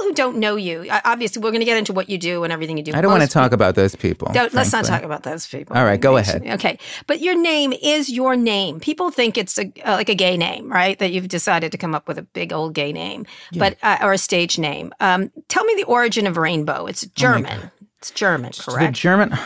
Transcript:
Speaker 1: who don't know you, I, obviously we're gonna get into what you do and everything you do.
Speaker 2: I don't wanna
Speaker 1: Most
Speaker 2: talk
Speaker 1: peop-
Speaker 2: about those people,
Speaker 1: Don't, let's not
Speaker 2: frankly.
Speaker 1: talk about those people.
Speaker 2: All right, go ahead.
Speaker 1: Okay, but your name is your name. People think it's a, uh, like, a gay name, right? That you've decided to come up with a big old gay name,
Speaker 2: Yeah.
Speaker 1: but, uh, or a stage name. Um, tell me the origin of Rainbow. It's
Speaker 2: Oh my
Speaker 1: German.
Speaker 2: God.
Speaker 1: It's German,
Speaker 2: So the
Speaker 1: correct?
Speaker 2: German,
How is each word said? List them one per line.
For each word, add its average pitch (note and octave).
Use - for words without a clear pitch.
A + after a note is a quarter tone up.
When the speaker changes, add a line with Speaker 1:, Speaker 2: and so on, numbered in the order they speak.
Speaker 1:
who G4
don't C4
know G#3+
you, F3
I, A3+
obviously A#3
we're A3
gonna A3+
get A3+
into G#3
what F#3
you G3
do E3+
and E3+
everything D#3+
you D3+
do. D#3
Speaker 2:
I D#3
don't F#3+
wanna E3+
Speaker 1:
Most C3+
Speaker 2:
talk C3
Speaker 1:
peop- B2
Speaker 2:
about G2
those G2
people, -
Speaker 1:
Don't, A#3+
let's B3+
not -
Speaker 2:
frankly. -
Speaker 1:
talk F3+
about D3+
those D#3+
people. C#3
Speaker 2:
All B2
right, G2+
go C3+
ahead. F#2
Speaker 1:
Okay, F#3
but D4+
your F4
name D#4
is D4
your B3+
name. G3
People D4+
think A#3+
it's G#3
a, G#3
uh, G#3+
like, G#3+
a G#3+
gay F#3
name, -
right? F#3+
That F#3+
you've F#3
decided E3
to E3+
come E3+
up D3+
with D#3
a D#3+
big E3+
old D#3+
gay D3
name, E3+
Speaker 2:
Yeah. F3
Speaker 1:
but, -
uh, G3+
or G3
a G3
stage F3
name. D3+
Um, F#3+
tell G#4
me A4+
the G4
origin A#3
of F3+
Rainbow. D#3+
It's -
Speaker 2:
Oh G3
my -
Speaker 1:
German. A#3+
Speaker 2:
God. -
Speaker 1:
It's -
German, D3
Speaker 2:
So -
the B2
Speaker 1:
correct? C#3+
Speaker 2:
German, F#3+